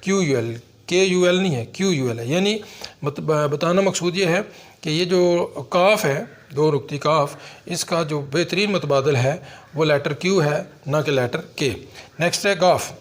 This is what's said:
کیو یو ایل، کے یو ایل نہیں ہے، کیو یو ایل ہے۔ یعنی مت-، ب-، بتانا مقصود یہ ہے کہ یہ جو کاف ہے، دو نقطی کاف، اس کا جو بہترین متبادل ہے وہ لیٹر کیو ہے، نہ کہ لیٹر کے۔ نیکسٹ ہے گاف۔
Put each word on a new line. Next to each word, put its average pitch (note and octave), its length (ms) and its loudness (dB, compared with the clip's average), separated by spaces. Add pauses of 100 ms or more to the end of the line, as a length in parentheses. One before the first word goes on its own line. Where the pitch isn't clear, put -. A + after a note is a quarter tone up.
کیو F#3+ 220 0
یو C#3+ 120 2
ایل، A#2 200 -2 (300)
کے F3+ 180 2
یو F3+ 200 2
ایل F3+ 120 4
نہیں F3+ 200 0
ہے، A2+ 100 -4
کیو F#3+ 280 -2
یو C3 140 0
ایل A#2 120 -4
ہے۔ A#2 60 -8
یعنی F#3+ 320 0 (440)
مت-، C#3+ 180 -6
ب-، D3+ 320 0
بتانا E3+ 300 2
مقصود F3 360 0
یہ G3 80 2
ہے E3+ 140 2 (420)
کہ - 80 -6
یہ D#3+ 160 0
جو F3 420 2 (220)
کاف F#3+ 360 4
ہے، D3 180 0 (320)
دو D3+ 160 2
نقطی C#3+ 260 -4
کاف، D3 380 0 (300)
اس - 200 -6
کا E3+ 180 0
جو D3 280 -4
بہترین F3 400 0
متبادل C#3+ 440 2
ہے C3 220 2 (360)
وہ D#3 120 0
لیٹر D3 280 2
کیو F3+ 300 2
ہے، D3 200 0 (220)
نہ C#3+ 200 0
کہ D3+ 60 -2
لیٹر C3 300 0 (140)
کے۔ C3+ 180 0 (460)
نیکسٹ E3+ 260 -2
ہے G3+ 160 2
گاف۔ F3 400 4